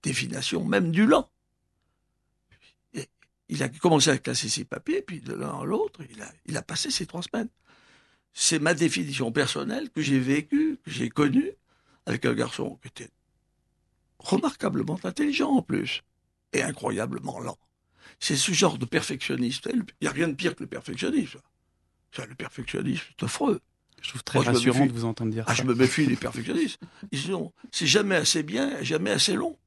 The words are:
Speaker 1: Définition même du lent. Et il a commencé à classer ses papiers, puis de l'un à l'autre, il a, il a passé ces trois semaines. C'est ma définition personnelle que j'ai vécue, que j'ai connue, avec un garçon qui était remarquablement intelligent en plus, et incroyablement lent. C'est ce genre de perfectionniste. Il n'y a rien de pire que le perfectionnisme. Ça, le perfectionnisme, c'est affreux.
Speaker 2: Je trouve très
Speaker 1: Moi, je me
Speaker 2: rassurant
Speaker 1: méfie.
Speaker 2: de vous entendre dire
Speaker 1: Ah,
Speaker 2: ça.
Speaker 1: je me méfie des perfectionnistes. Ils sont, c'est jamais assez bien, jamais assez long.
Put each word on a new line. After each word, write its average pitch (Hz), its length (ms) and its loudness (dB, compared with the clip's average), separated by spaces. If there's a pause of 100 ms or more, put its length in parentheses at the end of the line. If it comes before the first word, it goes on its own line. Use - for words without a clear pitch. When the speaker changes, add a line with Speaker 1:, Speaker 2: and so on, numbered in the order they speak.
Speaker 1:
Définition - 600 -2
même 185 280 2
du 202 140 6
lent. 302 240 4 (1600)
Et 139 140 -8 (400)
il 143 140 -2
a 135 60 0
commencé 156 420 4
à 131 80 4
classer - 300 -4
ses - 160 -2
papiers, - 380 -4
puis 165 180 -12
de - 120 -10
l'un 143 280 -8
à - 40 -8
l'autre, 226 360 -2 (100)
il 208 120 -16
a, - 100 -14 (140)
il - 100 -6
a - 60 -4
passé - 280 -4
ces 175 160 -2
trois 175 160 -10
semaines. 226 260 -4 (880)
C'est - 240 2
ma 156 160 4
définition 139 560 0
personnelle 147 600 -2
que 151 100 -6
j'ai 139 180 4
vécue, 151 640 2
que - 80 -14
j'ai 120 200 -2
connue, 285 420 2 (540)
avec - 180 -2
un 120 100 2
garçon - 480 -4
qui 127 60 -18
était - 220 -16 (1080)
remarquablement - 840 -2
intelligent 294 460 0
en 269 120 4
plus, - 400 -4 (500)
et 143 100 2
incroyablement 123 800 -4
lent. - 180 -10 (600)
C'est - 160 0
ce 180 160 0
genre 156 260 4
de 123 60 -4
perfectionniste. 135 880 -2
Il 233 120 0 (160)
n'y 156 80 0
a - 40 0
rien 160 160 0
de 143 60 -4
pire 170 200 -2
que - 80 -12
le - 60 -10
perfectionnisme. - 720 -4 (680)
Ça, - 160 -10
le - 80 -18
perfectionnisme, - 760 -6
c'est - 160 -8
affreux. 220 360 0 (400)
Speaker 2:
Je - 100 -10
trouve - 140 -10
très - 140 2
Speaker 1:
Moi, 123 60 4
je 120 60 2
me 123 60 6
Speaker 2:
rassurant 123 240 4
Speaker 1:
méfie. 131 120 4
Speaker 2:
de 117 60 -6
vous 113 60 -2
entendre 113 260 -2
dire 110 160 -4
Speaker 1:
Ah, 123 80 2
Speaker 2:
ça. 123 80 2
Speaker 1:
je 127 40 0
me 123 80 4
méfie 131 320 4
des - 100 2
perfectionnistes. 123 640 -4 (320)
Ils 139 100 -4
sont, 165 320 -4 (180)
c'est - 160 -2
jamais 196 300 6
assez 160 260 2
bien, 247 400 -2
jamais 160 280 0
assez - 240 4
long. 339 320 -2